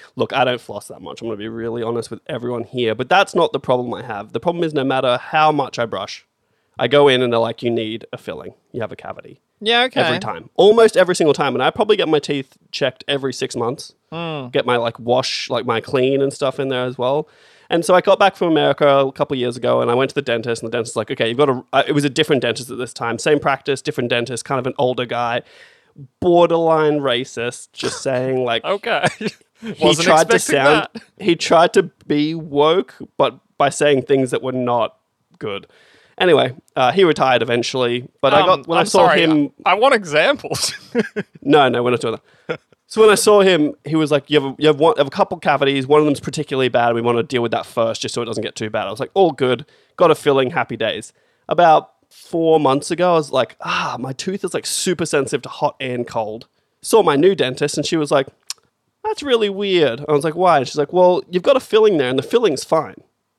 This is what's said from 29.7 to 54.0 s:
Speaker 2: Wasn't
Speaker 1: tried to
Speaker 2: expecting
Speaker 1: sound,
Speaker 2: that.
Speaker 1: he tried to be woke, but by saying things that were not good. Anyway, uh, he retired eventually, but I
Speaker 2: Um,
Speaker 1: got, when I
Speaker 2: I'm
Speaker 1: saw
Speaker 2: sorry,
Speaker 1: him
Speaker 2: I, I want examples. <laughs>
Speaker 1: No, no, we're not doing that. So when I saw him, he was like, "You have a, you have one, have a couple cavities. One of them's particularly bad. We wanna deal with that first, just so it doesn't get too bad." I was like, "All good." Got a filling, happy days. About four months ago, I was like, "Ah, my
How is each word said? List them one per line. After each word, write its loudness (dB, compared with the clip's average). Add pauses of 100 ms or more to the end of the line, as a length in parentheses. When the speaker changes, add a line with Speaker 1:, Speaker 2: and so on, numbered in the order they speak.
Speaker 2:
Wasn't 2
Speaker 1:
tried 4
to 4
Speaker 2:
expecting 0
Speaker 1:
sound, 2
Speaker 2:
that. -16 (160)
Speaker 1:
he 2
tried 4
to 2 (220)
be -2
woke, 0 (220)
but 0 (200)
by 4
saying 2
things 0
that -4
were -6
not -2 (420)
good. -10 (500)
Anyway, 2 (220)
uh, 2
he 4
retired 2
eventually, -2 (120)
but 2
I 6
Speaker 2:
Um, 2
Speaker 1:
got, 2
when -2
I 4
Speaker 2:
I'm 0
Speaker 1:
saw 4
Speaker 2:
sorry, 4
Speaker 1:
him 2 (120)
Speaker 2:
I, 4
I 4
want 4
examples. -2 (220)
<laughs> 0 (380)
Speaker 1:
No, 4
no, 0
we're 0
not 0
doing -4 (320)
that. -8 (280)
So 0
when 8
I 6
saw 6
him, 4 (100)
he -6
was 0
like, 0
"You 4
have -4
a, -14
you 2
have 4
one, 4
have 4
a -10
couple -2
cavities. 0
One 4
of 4
them's 0
particularly -2
bad. 2
We -2
wanna 0
deal -2
with -4
that -4
first, -4
just -8
so -6
it -6
doesn't -8
get -8
too -8
bad." -4
I -8
was -12
like, -8
"All 2
good." -2 (320)
Got 4
a 4
filling, 0
happy -4
days. -6 (360)
About 4 (180)
four 0
months 0
ago, 0
I 4
was 0
like, -2
"Ah, -6
my -8